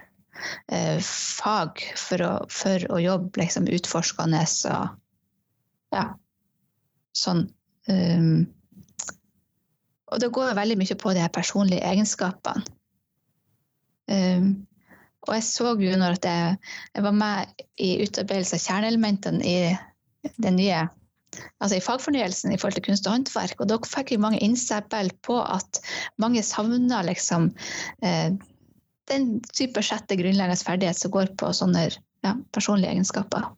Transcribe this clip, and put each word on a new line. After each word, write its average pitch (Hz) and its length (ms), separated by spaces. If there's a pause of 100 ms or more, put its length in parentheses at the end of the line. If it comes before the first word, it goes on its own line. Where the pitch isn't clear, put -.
(720)
eh, 160 320
fag - 800 (120)
for 180 300
å, 165 60 (180)
for 190 400
å 185 100
jobbe 180 420
liksom 170 280
utforskende 165 720 (320)
og, - 240 (960)
ja, 196 160 (1080)
sånn, 175 300 (420)
ehm, 170 600 (1600)
og - 140
det 240 120
går 262 180
jo 196 60
veldig 214 200
mye 190 200
på 190 160
de 180 80
her 165 120
personlige 185 520
egenskapene. 190 800 (1400)
Ehm, 185 420 (720)
og - 140
jeg 226 100
så 240 220 (100)
jo 190 160
når 185 220
at - 100
jeg, 170 300 (400)
jeg 208 80
var 208 100
med 208 480 (160)
i 185 140 (100)
utarbeidelse 196 540
av - 80
kjerneelementene 208 800
i - 880 (100)
den 185 160
nye, 185 220 (840)
altså 202 140
i 180 80
fagfornyelsen 240 680
i 190 80
forhold 202 160
til 180 140
kunst 196 180
og 208 80
håndverk, 226 480
og 202 80
da 226 60 (100)
fikk - 240
vi 226 80
mange 220 240
innspill 208 720 (100)
på 247 160
at - 400 (400)
mange 226 240
savner 233 640
liksom, 175 400 (560)
eh, 170 320 (720)
den 269 320 (160)
type 254 280
sjette 208 360
grunnleggende 185 400
ferdighet 180 400
som 180 160
går 190 240
på - 160
sånne, 175 320 (360)
ja, 202 120 (200)
personlige 202 360
egenskaper 202 680